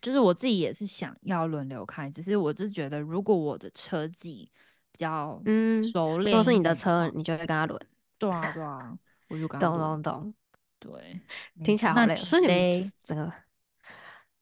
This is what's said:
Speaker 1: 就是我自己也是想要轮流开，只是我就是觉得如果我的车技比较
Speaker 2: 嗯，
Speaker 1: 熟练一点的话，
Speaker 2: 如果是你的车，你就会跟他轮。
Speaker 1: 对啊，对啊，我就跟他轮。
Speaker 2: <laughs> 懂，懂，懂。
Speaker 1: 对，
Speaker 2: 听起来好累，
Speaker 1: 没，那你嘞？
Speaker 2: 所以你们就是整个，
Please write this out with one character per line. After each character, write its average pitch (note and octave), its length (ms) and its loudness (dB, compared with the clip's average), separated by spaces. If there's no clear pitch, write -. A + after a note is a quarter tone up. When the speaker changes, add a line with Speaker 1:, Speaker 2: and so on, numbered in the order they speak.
Speaker 1:
就 B3 100 -4
是 C#4 80 4
我 F#3 140 8
自 B3+ 120 -4
己 G#3+ 120 4
也 C3 140 0
是 - 140 -10
想 - 360 -8
要 F3+ 240 -2
轮 D3 220 -4
流 A#2+ 180 -10
开， C#3+ 240 -10
只 D#3 120 -12
是 G3 140 0
我 D#3 160 2
就 F#3 120 -8
是 G#3 60 -4
觉 D#3 180 -6
得 D3 120 -4
如 E3 220 -4
果 G3+ 140 4
我 D3+ 200 0
的 - 140 -16
车 - 380 -6
技 D#3 420 -16
比 - 60 -20
较 D#3 480 -6
Speaker 2:
嗯， A3 380 2
Speaker 1:
熟 E3 340 0
练 G3+ 120 2
一 - 20 4
点 - 0 -
的 - 20 8
话， A3+ 40 8
Speaker 2:
如 F3 60 6
果 - 0 -
是 B3 140 6
你 F3 40 4
的 E3 120 4
车， E3+ 400 2
你 D#3 100 -4
就 E3+ 100 -2
会 D#3 40 -2
跟 E3 100 -6
他 D#3 180 0
轮。 - 140 -8
Speaker 1:
对 G#3 120 0
啊， D#3+ 220 -2
对 D#3+ 100 -8
啊， C3 340 -10
我 D#3+ 100 -10
就 D#3+ 100 -4
跟 - 120 -8
他 F#3 80 4
轮。 E3+ 100 0
Speaker 2:
<laughs> - 20 -
懂， D#3 220 -2
懂， - 0 -
懂。 F3+ 320 -6
Speaker 1:
对， - 420 -16
Speaker 2:
听 G#3+ 120 4
起 G#3+ 100 0
来 F3 60 4
好 A#3+ 120 6
累， - 20 6
Speaker 1:
没， - 80 2
那 - 0 -
你 - 60 -4
嘞？ - 60 -8
Speaker 2:
所 D#4+ 120 4
以 F#4 40 6
你 D4+ 60 6
们 F3+ 240 4
就 F3+ 60 2
是 G3 140 -4
整 D#3 160 -6
个， E3+ 140 -4